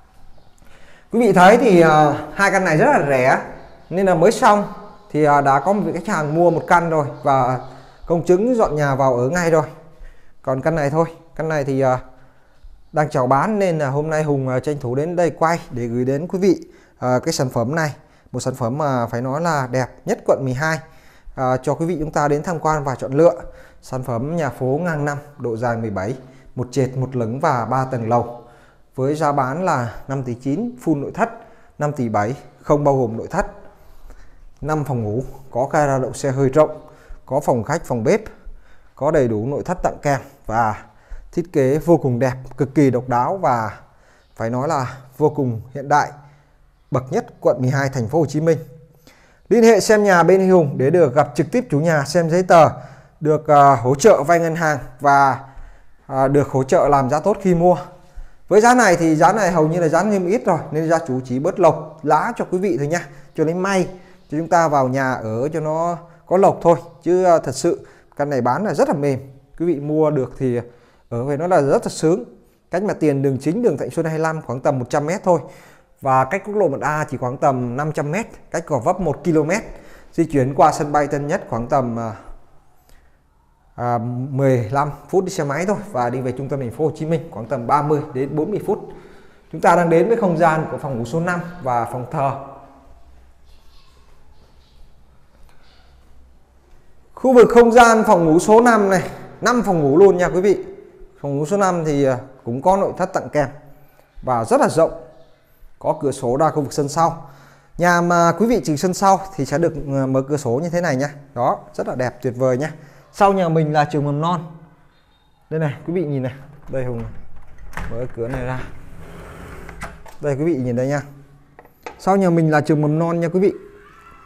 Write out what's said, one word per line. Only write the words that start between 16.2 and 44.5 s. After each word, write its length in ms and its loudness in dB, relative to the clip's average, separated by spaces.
quý 100 -6
vị, 220 2
à, 260 0
cái 80 -4
sản 160 -2
phẩm 260 -2
này, 200 -2
một 80 -6
sản 140 -4
phẩm 240 -4
mà 280 -2
phải 140 -6
nói 200 -4
là 300 -2
đẹp 180 -2
nhất 220 -4
quận 180 2
mười 100 -2
hai, 240 -2
à, 220 -2
cho 180 -2
quý 120 -4
vị 140 -4
chúng 120 -6
ta 160 0
đến 140 0
tham 160 -6
quan 260 -2
và 100 -4
chọn 180 -8
lựa. 220 4
Sản 200 -10
phẩm 340 -6
nhà 140 -2
phố 320 -4
ngang 220 -4
năm, 140 -4
độ 180 -6
dài 200 -2
mười 140 -6
bảy, 260 -6
một 160 -6
trệt, 260 -2
một 200 -6
lửng 240 -4
và 240 -2
ba 200 -2
tầng 240 -6
lầu. 340 -2
Với 200 -2
giá 180 0
bán 320 -2
là 300 -2
năm 140 -4
tỷ 120 -6
chín, 360 -6
full 160 0
nội 140 -8
thất, 160 -2
năm 140 -2
tỷ 160 -4
bảy, 280 -2
không 220 0
bao 120 2
gồm 200 -2
nội 140 -10
thất. 160 -2
Năm 240 -4
phòng 180 -4
ngủ, 200 -4
có 220 -4
gara 260 0
đậu 140 -4
xe 180 -4
hơi 180 0
rộng, 400 0
có 140 -2
phòng 240 0
khách, 200 -6
phòng 200 -4
bếp, 160 2
có 140 -2
đầy 180 2
đủ 180 -2
nội 180 -4
thất 180 -6
tặng 200 -2
kèm 180 0
và 360 -2
thiết 200 -6
kế 260 2
vô 180 4
cùng 220 0
đẹp, 160 0
cực 180 -4
kỳ 160 6
độc 180 -2
đáo 280 0
và 420 -2
phải 140 -4